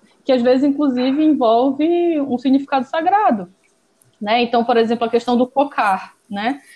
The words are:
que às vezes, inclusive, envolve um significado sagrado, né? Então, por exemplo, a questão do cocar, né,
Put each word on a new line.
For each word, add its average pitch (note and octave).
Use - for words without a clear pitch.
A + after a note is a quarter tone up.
que C4+
às B3+
vezes, B3+
inclusive, C#4
envolve D4+
um C4
significado C4+
sagrado, D#4+
né? A3+
Então, A#3
por A#3
exemplo, A3+
a A3
questão A#3+
do B3
cocar, B3
né, A3